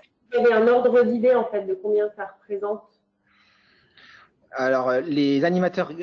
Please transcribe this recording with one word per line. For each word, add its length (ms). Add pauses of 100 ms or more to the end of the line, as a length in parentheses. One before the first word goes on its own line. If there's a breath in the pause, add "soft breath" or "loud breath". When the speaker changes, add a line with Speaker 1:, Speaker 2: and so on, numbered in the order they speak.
(320)
Speaker 1:
il 80
y 60
avait 80
un 160
ordre 340
d'idée 300
en 100
fait 220
de 80
combien 420
ça 240
représente ? 440 (1700 soft breath)
Speaker 2:
Alors, 380
euh, 120
les 420
animateurs, 480 (100)